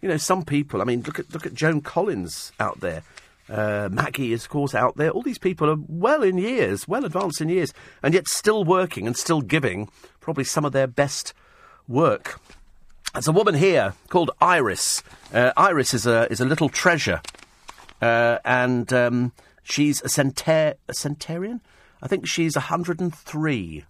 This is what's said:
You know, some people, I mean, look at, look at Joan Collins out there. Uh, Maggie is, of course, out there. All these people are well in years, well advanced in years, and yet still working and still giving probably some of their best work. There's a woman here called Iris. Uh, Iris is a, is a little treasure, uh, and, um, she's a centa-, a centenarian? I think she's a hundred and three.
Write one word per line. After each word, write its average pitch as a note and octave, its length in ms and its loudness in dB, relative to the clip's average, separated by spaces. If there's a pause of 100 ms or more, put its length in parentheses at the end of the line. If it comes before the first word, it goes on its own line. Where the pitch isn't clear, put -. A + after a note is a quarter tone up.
You F#3+ 80 -4
know, D#3+ 80 0
some F#3 260 0
people, C#3+ 380 -2
I - 20 0
mean, A#2+ 200 0
look - 160 -10
at, - 140 -12
look D#3+ 120 -8
at - 80 -8
Joan D#3 260 0
Collins C#3 800 -4
out G2 220 -4
there. E2 220 -6 (440)
Uh, G#2+ 440 -2
Maggie B2 420 -2
is, A#2 100 -4
of - 60 -16
course, C#3+ 260 -4
out A#2 220 2
there. D3+ 140 0
All G#3 100 -2
these B3 160 -6
people F3+ 320 -2
are D#3 80 0 (100)
well A3+ 340 0
in F#3 160 2
years, F3+ 480 0
well B3 200 -4
advanced F3+ 340 -4
in D#3 80 -2
years, F3 260 0 (300)
and D#3 100 2
yet F3+ 140 2
still G#3+ 380 0
working F3+ 420 2
and - 80 -2
still D#3+ 260 0
giving G#2+ 460 -2 (320)
probably D3 240 -4
some D3 220 -2
of C#3+ 60 0
their C3+ 160 2
best - 480 -4 (520)
work. B2+ 520 0 (760)
There's - 140 -4
a D#3 40 2
woman G3+ 220 4
here C#3+ 400 4 (160)
called F3 220 2 (100)
Iris. D3+ 600 2 (280)
Uh, B2 240 4
Iris D#3+ 380 4
is A2+ 140 0
a, A#2 240 4
is A2+ 100 -2
a B2+ 40 2
little D3+ 240 2
treasure, D3+ 520 0 (800)
uh, A#2 420 4
and, B2 480 2
um, B2 400 2 (300)
she's D3 400 0
a C3+ 80 -8
centa-, D3+ 640 0 (140)
a - 80 -8
centenarian? F3 680 -6 (400)
I - 60 -10
think G3 180 -2
she's E3 300 0
a C#3+ 60 0
hundred E3+ 380 -4
and F3 140 -4
three. A2 760 -6